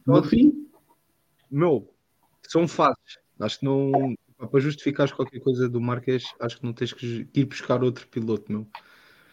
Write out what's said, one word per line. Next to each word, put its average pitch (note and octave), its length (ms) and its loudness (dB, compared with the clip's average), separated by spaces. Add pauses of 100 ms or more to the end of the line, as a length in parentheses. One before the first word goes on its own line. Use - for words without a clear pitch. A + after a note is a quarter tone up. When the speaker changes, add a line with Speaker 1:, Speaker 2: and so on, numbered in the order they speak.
Speaker 1:
No C#3 160 6
fim? C4 460 4 (800)
Speaker 2:
Meu, C#3 400 0 (560)
são E3 220 0
fases. - 500 0 (220)
Acho G#2+ 200 -4
que - 40 -4
não, C3+ 500 0 (220)
pá, B2+ 100 -14
para C3+ 140 2
justificares C#3+ 520 -2
qualquer C3 280 -6
coisa B2+ 280 0
do A#2+ 120 -4
Marques, B2 440 -2 (140)
acho A#2 200 -8
que B2 80 -10
não A#2 80 -6
tens A#2+ 180 -6
que - 140 -12
ju-, A#2 200 -8
que - 140 -2
ir C3 60 2
buscar - 360 -2
outro B2 260 -2
piloto, A2+ 440 -6
meu. G#2+ 140 -8 (680)